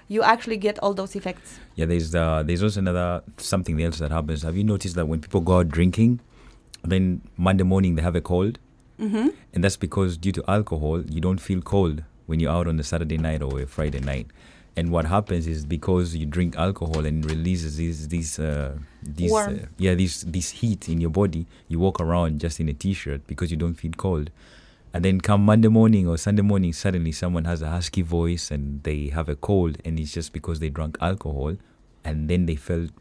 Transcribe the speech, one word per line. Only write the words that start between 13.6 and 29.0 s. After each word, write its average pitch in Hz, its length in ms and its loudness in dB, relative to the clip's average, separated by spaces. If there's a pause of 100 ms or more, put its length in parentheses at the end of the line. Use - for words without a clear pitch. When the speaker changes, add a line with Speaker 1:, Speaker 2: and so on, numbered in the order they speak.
Speaker 2:
a 67 60 -6
Friday 71 340 -4
night. 67 260 -4 (500)
And 85 140 0
what 82 160 0
happens 90 400 0
is 78 200 -4
because 85 500 0
you 78 80 -4
drink 85 320 -2
alcohol 80 480 -2
and 76 200 0
releases 80 540 -2
this, 82 280 -4
this, 80 320 -4
uh, 73 400 -4 (240)
this, 80 280 -2
Speaker 1:
Warm. 208 320 2
Speaker 2:
uh, - 40 -14 (100)
yeah, 92 180 2
this, 90 280 0
this 85 280 -4
heat - 380 -2
in 82 120 0
your 82 100 0
body, 85 360 0 (220)
you 82 100 -2
walk 92 220 0
around 82 400 0
just 82 200 -4
in 80 80 0
a 71 40 -2
t-shirt 71 540 -4
because 78 240 -4
you 82 60 -2
don't 85 180 -2
feel 82 180 -8
cold. 80 380 -2 (640)
And 87 100 0
then 95 160 4
come 101 240 4
Monday 110 240 8
morning 110 400 6
or 82 80 2
Sunday 104 260 2
morning, 98 300 4
suddenly 85 400 0
someone 87 320 -2
has 85 160 -2
a 78 80 -4
husky 85 340 -2
voice 85 480 0
and 71 340 -4
they 73 240 -2